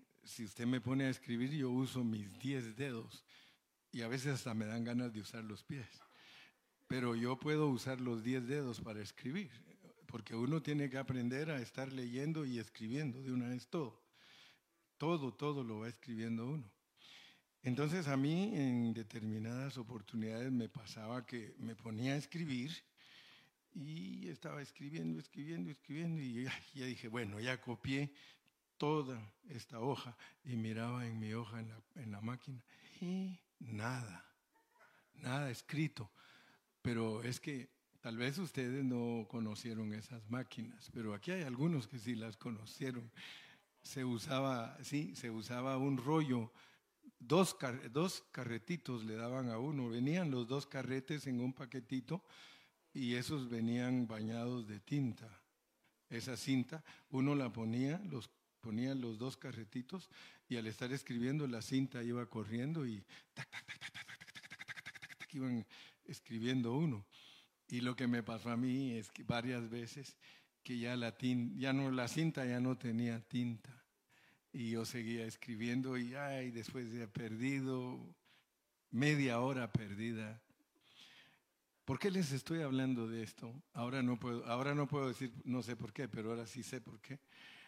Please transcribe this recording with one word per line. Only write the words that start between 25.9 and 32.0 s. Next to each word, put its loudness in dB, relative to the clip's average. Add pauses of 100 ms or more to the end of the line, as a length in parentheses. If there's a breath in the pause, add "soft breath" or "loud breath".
y -2
ya, -2 (200)
ya -4
dije, -4
"Bueno, -2
ya 0
copié 0 (680 loud breath)
toda 2 (300)
esta -10
hoja", 0 (260 loud breath)
y -4
miraba -2
en -4
mi -2
hoja, -4
en -6
la, -14 (140)
en -8